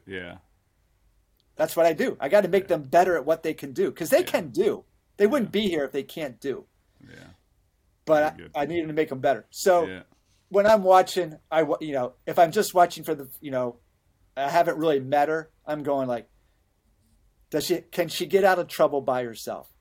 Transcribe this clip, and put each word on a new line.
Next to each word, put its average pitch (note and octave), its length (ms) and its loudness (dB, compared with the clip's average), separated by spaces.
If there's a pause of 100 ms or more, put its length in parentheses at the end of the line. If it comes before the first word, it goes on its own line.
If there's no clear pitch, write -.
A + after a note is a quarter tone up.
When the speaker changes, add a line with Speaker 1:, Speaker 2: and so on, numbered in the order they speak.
Speaker 1:
Yeah. F2+ 320 -12 (1200)
Speaker 2:
that's D#3 200 -4
what E3 100 4
I E3 80 4
do. A#3 260 -2
I C#3 100 -6
gotta G3+ 180 4
make F#3+ 160 0
Speaker 1:
Yeah. E3+ 140 -2
Speaker 2:
them D3 60 -8
better E3+ 320 2
at C#3 100 -2
what D#3+ 180 -2
they D#3+ 100 -4
can C#3 200 -12
do, D#3+ 180 -2
'cause E3 180 -8
they C#4 100 4
Speaker 1:
Yeah. - 60 -2
Speaker 2:
can F#3 240 -6
do. D3+ 360 -2 (320)
They G#3 100 4
wouldn't A#3 280 0
Speaker 1:
Yeah. G#3+ 60 0
Speaker 2:
be G3+ 80 0
here D#3 160 -2
if C3 60 -8
they C3+ 120 -4
can't C#3 360 -10
do. - 260 -8 (420)
Speaker 1:
Yeah. - 220 -20 (760)
Speaker 2:
But D#3 140 4
Speaker 1:
Very D3+ 60 2
Speaker 2:
I, D#3 120 -6
Speaker 1:
good. E2 180 -20
Speaker 2:
I D3 100 -2
needed D#3+ 220 -4
to D#3 60 -8
make D#3 160 -2
them C3 100 -8
better. C3 320 -2
So F3 360 2
Speaker 1:
Yeah. F#2 160 -12 (460)
Speaker 2:
when G3+ 160 2
I'm G#3+ 180 6
watching, F#3 540 4 (140)
I D#3+ 120 2
wa-, D3 160 -2
you D3+ 140 -8
know, B2 220 -4 (100)
if D#3+ 140 -4
I'm E3 120 6
just G3+ 220 -2
watching F3 300 4
for D#3 120 -4
the, C#3 140 -14 (100)
you C#3+ 120 -12
know, B2 260 -4 (580)
I C#3 140 -2
haven't E3 280 2
really D#3 220 0
met C#3+ 300 0
her, D#3+ 220 -4 (140)
I'm D3+ 180 -8
going C#3 240 -2
like, A#2 200 -6 (1200)
does D3 160 -4
she, F3 160 -2 (100)
can E3+ 180 -4
she F3 160 -6
get F#3+ 180 2
out F#3 140 6
of F3 100 -4
trouble C#3+ 340 0
by B2+ 220 -2
herself? G#2+ 580 -12